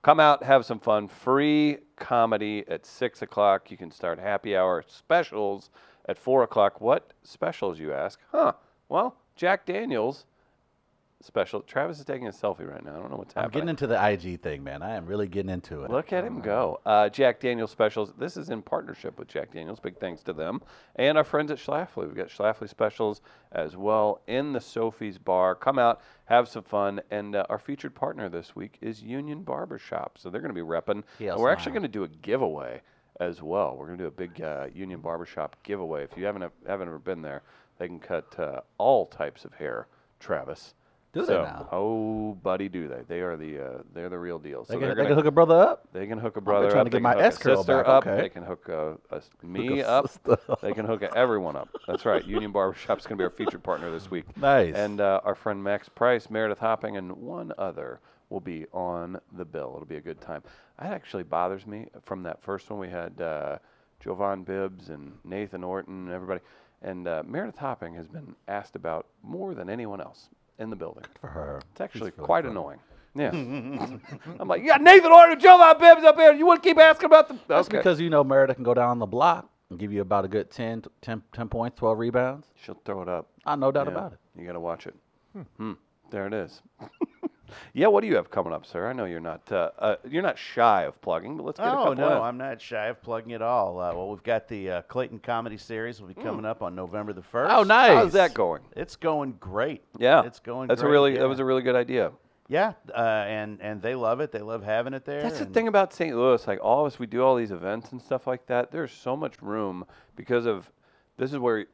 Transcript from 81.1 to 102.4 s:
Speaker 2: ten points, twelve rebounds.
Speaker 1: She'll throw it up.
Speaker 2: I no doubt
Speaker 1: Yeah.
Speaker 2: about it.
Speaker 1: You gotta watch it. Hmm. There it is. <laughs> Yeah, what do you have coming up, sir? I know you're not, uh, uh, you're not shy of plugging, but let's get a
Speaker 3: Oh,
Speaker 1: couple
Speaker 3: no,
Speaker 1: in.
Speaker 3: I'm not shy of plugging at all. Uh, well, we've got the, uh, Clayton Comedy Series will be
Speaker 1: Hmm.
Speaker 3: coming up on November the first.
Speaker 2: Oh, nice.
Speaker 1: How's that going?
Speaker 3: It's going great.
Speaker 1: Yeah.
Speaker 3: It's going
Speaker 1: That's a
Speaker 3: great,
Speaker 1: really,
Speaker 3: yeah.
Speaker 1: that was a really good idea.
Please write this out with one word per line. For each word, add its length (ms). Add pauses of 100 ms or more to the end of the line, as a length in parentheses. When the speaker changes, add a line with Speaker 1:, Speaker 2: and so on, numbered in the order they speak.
Speaker 2:
ten 180
points, 280
twelve 200
rebounds. 560
Speaker 1:
She'll 320
throw 160
it 60
up. 200 (160)
Speaker 2:
I 120
no 140
doubt 160
Speaker 1:
Yeah. 60
Speaker 2:
about 220
it. 40 (160)
Speaker 1:
You 120
gotta 140
watch 260
it. 80 (640)
Hmm. 140 (380)
There 160
it 60
is. 300 (180)
<laughs> 100 (840)
Yeah, 140
what 140
do 80
you 80
have 120
coming 240
up, 140
sir? 220
I 40
know 120
you're 160
not, 320
uh, 260
uh, 180 (120)
you're 140
not 140
shy 460
of 180
plugging, 360
but 100
let's 140
get 80
a 40
Speaker 3:
Oh, 40
Speaker 1:
couple 180
Speaker 3:
no, 220
Speaker 1:
in. 60
Speaker 3:
I'm 160
not 220
shy 260
of 140
plugging 340
at 80
all. 360
Uh, 160
well, 160
we've 140
got 240
the, 220
uh, 120
Clayton 380
Comedy 360
Series 440
will 80
be 60
Speaker 1:
Hmm. 80
Speaker 3:
coming 220
up 160
on 140
November 380
the 100
first. 320
Speaker 2:
Oh, 80
nice. 340
Speaker 1:
How's 180
that 200
going? 280 (120)
Speaker 3:
It's 220
going 420
great. 460 (120)
Speaker 1:
Yeah. 280
Speaker 3:
It's 160
going 260
Speaker 1:
That's 140
a 40
Speaker 3:
great, 80
Speaker 1:
really, 220
Speaker 3:
yeah. 60
Speaker 1:
that 80
was 100
a 60
really 180
good 140
idea. 340 (380)